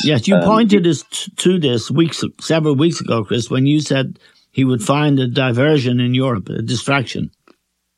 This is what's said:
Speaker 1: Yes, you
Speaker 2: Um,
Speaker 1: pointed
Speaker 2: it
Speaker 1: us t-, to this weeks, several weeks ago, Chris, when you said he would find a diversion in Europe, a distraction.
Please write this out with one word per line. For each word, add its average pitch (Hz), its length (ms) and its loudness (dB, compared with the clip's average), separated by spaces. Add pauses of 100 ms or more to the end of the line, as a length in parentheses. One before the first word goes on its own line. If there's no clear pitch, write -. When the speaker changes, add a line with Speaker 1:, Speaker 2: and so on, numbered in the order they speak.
Speaker 1:
Yes, 139 240 0
you 196 80 4
Speaker 2:
Um, 87 80 2
Speaker 1:
pointed 208 420 4
Speaker 2:
it 170 40 2
Speaker 1:
us 139 200 -2
t-, - 260 -12
to 180 220 2
this 123 320 -2
weeks, 151 320 0 (180)
several 151 360 0
weeks 170 240 0
ago, 113 240 -2
Chris, 117 260 -4
when 131 160 0
you 151 140 2
said 135 380 -2 (320)
he 135 140 0
would 127 180 0
find 143 360 2
a 127 80 0
diversion 127 760 2
in 123 140 0
Europe, 127 340 -2
a - 140 -6
distraction. - 680 -4 (680)